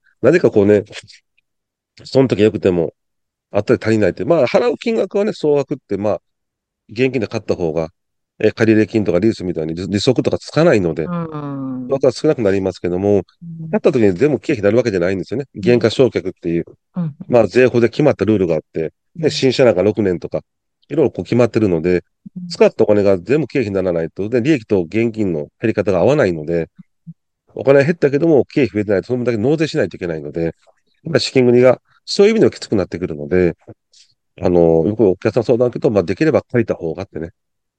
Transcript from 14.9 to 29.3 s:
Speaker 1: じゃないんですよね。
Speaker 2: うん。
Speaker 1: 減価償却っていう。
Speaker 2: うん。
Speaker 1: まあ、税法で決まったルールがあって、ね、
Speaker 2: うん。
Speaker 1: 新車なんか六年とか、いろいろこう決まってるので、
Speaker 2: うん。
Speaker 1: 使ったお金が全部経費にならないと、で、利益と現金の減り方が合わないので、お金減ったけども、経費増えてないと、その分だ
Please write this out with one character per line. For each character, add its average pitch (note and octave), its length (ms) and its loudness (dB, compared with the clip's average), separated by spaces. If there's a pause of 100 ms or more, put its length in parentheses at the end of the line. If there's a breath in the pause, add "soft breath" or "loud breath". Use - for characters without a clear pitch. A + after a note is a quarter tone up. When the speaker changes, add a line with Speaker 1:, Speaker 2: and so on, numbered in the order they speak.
Speaker 1:
じ F#2+ 80 -2
ゃ - 20 -2
な F2 100 0
い G2 60 -2
ん - 20 -4
で D#2+ 60 -8
す - 80 -14
よ A2 60 -6
ね。 C#3 160 -10
Speaker 2:
う - 40 -14
ん。 - 40 -10
Speaker 1:
減 A#2+ 160 4
価 A2+ 100 2
償 B2 200 2
却 F#2 220 -4
っ - 40 -6
て - 160 -6
い E2+ 100 0
う。 - 40 -6 (320)
Speaker 2:
う F#3 40 -4
ん。 D#3 160 -6 (120)
Speaker 1:
ま B2 120 4
あ、 G#2+ 60 4
税 A#2+ 200 4
法 A#2+ 140 0
で A2+ 80 4
決 - 140 -2
ま D3 80 4
っ - 40 0
た F#2+ 120 -2
ル G#2+ 80 4
ー G#2 40 2
ル F#2 80 0
が D#2+ 80 0
あ D#2 40 -2
っ - 20 -4
て、 - 220 -8
ね、 D#2 80 -6 (340)
Speaker 2:
う - 40 0
ん。 - 20 0
Speaker 1:
新 C3 220 0
車 C#3 120 2
な A#2+ 80 6
ん - 20 -4
か F2+ 80 2
六 G#2+ 200 0
年 F2+ 160 0
と - 100 -10
か、 D#2 140 -6 (460)
い D3 60 -10
ろ D3+ 100 2
い - 20 4
ろ A2 40 -2
こ - 120 -6
う - 20 -12
決 A#2 100 -4
ま A#2+ 120 4
っ - 20 -4
て A2+ 100 -6
る G#2+ 100 2
の E2+ 120 0
で、 F2 240 0 (320)
Speaker 2:
う F3+ 80 -12
ん。 F3 40 -14
Speaker 1:
使 G3 160 0
っ G3 100 2
た A#2 100 0
お - 20 4
金 G#2 160 2
が G2 140 2
全 G#2+ 240 -2
部 C3+ 60 -2
経 C#3+ 140 -2
費 G#2 100 -2
に G2 40 -4
な F#2+ 60 0
ら F#2 120 -2
な E2 100 -2
い E2 80 -6
と、 G2 180 -6
で、 A#2+ 140 0
利 C3+ 80 0
益 B2+ 160 0
と F#2+ 160 0
現 A2 300 -2
金 G#2 200 -2
の D2+ 160 -6 (120)
減 A#2 80 0
り A2 60 0
方 G2+ 160 -2
が F2+ 100 0
合 F2 40 4
わ C3+ 120 4
な C3 100 2
い F2+ 80 -2
の D#2 100 -8
で、 E2 240 -4 (840)
お - 100 -10
金 C#3 200 6
減 E3+ 100 0
っ - 20 -8
た C#3+ 140 0
け C#3 80 0
ど E3 100 0
も、 C#3 160 4
経 D3 200 -2
費 G2+ 100 -2
増 G#2+ 60 0
え G#2 40 -2
て G2 80 -4
な F#2+ 60 2
い - 20 0
と、 F2 60 -6
そ A#2+ 80 -8
の B2+ 60 -4
分 A#2+ 40 -6
だ A#2+ 80 -2